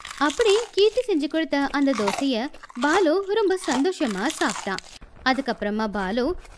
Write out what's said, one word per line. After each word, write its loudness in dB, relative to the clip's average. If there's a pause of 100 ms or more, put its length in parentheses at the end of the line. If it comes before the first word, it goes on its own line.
(180)
அப்படி 2 (180)
கீர்த்தி 4
செஞ்சு 0
கொடுத்த 0
அந்த 0
தோசைய 0 (320)
பாலு 4 (160)
ரொம்ப 2
சந்தோஷமா 0
சாப்பிட்டான். -4 (420)
அதுக்கப்புறமா 0
பாலு -2 (340)